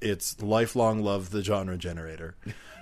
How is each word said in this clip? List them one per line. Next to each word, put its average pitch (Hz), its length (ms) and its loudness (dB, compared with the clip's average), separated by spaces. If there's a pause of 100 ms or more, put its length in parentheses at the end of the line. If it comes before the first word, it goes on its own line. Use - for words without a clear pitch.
its 104 400 -2
lifelong 113 640 4
love, 98 260 0
the 104 140 -2
genre 95 340 0
generator. 82 580 -8 (460)